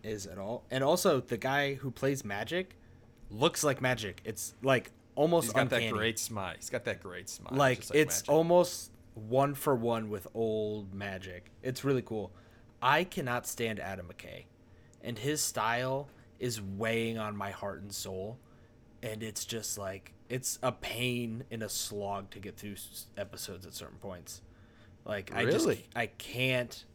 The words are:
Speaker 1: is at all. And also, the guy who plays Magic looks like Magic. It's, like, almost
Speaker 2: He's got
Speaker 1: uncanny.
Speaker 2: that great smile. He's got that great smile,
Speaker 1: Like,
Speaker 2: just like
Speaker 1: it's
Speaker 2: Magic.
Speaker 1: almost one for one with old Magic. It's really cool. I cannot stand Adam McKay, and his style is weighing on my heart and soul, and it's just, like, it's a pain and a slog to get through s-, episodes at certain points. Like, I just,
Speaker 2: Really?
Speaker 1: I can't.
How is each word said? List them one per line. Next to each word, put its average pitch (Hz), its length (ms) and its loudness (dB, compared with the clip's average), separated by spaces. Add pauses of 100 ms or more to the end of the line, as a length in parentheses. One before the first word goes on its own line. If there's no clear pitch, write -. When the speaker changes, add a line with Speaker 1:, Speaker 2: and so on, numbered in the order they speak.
Speaker 1:
is 101 240 -6
at 85 100 -10
all. 98 320 -6
And 131 140 2
also, 160 380 6
the 117 160 -2
guy 139 380 2
who 135 140 -6
plays 135 360 0
Magic 117 500 -2 (560)
looks 139 320 2
like 135 180 2
Magic. 110 440 0
It's, - 360 -6
like, 131 300 4 (240)
almost 160 320 4
Speaker 2:
He's 110 60 -4
got 127 80 6
Speaker 1:
uncanny. 117 260 4
Speaker 2:
that 113 60 0
great 110 260 2
smile. 95 360 -4
He's - 140 -14
got 120 160 -2
that 95 160 -4
great 92 280 -10
smile, - 280 -6
Speaker 1:
Like, 131 220 6
Speaker 2:
just - 120 -12
like 147 80 6
Speaker 1:
it's 151 220 4
Speaker 2:
Magic. - 100 0
Speaker 1:
almost 175 600 6 (240)
one 131 400 2
for 139 180 4
one 113 360 2
with 101 260 -6
old 107 580 0
Magic. 95 560 -8 (140)
It's 127 200 -4
really 131 200 2
cool. 104 280 -6 (480)
I 147 240 6
cannot 123 440 -2
stand 113 320 -2
Adam 92 280 -6
McKay, - 360 -14 (580)
and 117 160 -6
his 143 240 0
style 127 680 0 (280)
is 113 240 -2
weighing 113 560 0
on 107 180 -2
my 101 140 -4
heart 95 320 -6
and 98 100 -12
soul, 98 460 -6 (640)
and 110 220 -6
it's 107 220 -6
just, 107 340 -6
like, 98 340 -8 (160)
it's 127 320 -2
a 127 100 2
pain 120 800 -2
and 113 140 -4
a 104 60 -4
slog 101 600 -4
to 104 100 -14
get 95 160 -10
through 104 180 -10
s-, - 340 -12 (100)
episodes 95 480 -8
at 82 80 -16
certain - 240 -12
points. 90 460 -12 (640)
Like, 101 280 -4
I 117 120 2
just, 202 200 4
Speaker 2:
Really? 143 300 2
Speaker 1:
I 117 100 2
can't. 123 880 -2